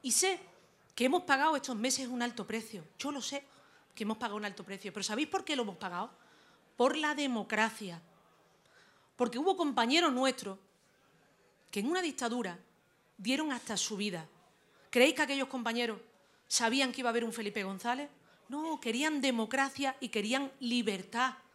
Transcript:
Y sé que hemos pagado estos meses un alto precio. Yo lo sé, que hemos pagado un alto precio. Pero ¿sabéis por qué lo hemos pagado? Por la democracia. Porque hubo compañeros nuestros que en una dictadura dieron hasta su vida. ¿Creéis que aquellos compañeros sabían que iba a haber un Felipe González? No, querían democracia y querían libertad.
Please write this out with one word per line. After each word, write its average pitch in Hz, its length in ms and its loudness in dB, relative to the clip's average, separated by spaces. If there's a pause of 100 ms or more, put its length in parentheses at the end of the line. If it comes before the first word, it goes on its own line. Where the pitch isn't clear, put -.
Y 247 100 -2
sé 370 280 2 (540)
que 240 120 2
hemos 330 160 4
pagado 294 340 4
estos 254 200 -4
meses 262 320 0
un 240 140 -2
alto 240 240 -4
precio. 214 380 -8 (140)
Yo 277 120 -4
lo 277 120 -6
sé, 277 220 -6 (500)
que 220 100 -4
hemos 220 140 -2
pagado 220 180 -4
un 208 80 -6
alto 202 200 -8
precio. 190 280 -10
Pero 196 120 -6
¿sabéis 285 240 0
por 381 160 -2
qué 302 120 -2
lo 247 60 0
hemos 190 140 -6
pagado? 180 340 -6 (680)
Por 262 200 4
la 302 180 2
democracia. 220 880 0 (1120)
Porque 233 220 0
hubo 349 180 2
compañeros 285 560 4
nuestros 247 460 0 (1120)
que 202 100 -2
en 220 80 0
una 359 140 2
dictadura 240 560 -2 (580)
dieron 262 360 0
hasta 226 240 -4
su 214 200 -2
vida. 180 320 -4 (600)
¿Creéis 269 240 8
que 311 80 2
aquellos 269 260 0
compañeros 233 520 -2 (480)
sabían 247 440 4
que - 80 -8
iba 240 80 2
a 233 40 2
haber 233 120 2
un 226 80 -2
Felipe 214 320 -4
González? 240 460 -4 (380)
No, 311 320 -4
querían 277 400 0
democracia 262 800 0
y 240 80 -6
querían 254 520 -2
libertad. 233 760 0 (200)